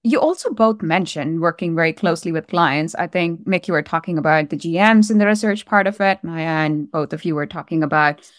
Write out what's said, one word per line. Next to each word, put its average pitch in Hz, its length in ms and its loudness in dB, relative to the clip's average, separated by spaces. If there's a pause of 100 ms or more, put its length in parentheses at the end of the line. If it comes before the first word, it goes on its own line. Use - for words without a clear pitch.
you 240 160 2
also 359 320 0
both 220 320 2
mentioned 165 580 -2
working 165 360 -2
very 165 160 2
closely 170 400 -2
with 160 160 -6
clients. 160 480 0
I 175 100 -4
think, 170 380 -4
Mick, 180 240 -2
you 185 60 0
were 151 80 0
talking 165 360 -4
about 156 320 2
the 156 60 -6
G 165 160 -6
Ms 208 360 6
in 220 100 2
the 208 80 4
research 208 400 0
part 202 200 2
of 202 140 -4
it, 196 240 2
Maya, 160 420 -2
and 151 240 -4
both 151 220 -4
of 160 120 -10
you 165 120 -2
were 147 100 -4
talking 160 380 -4
about, 147 440 0 (100)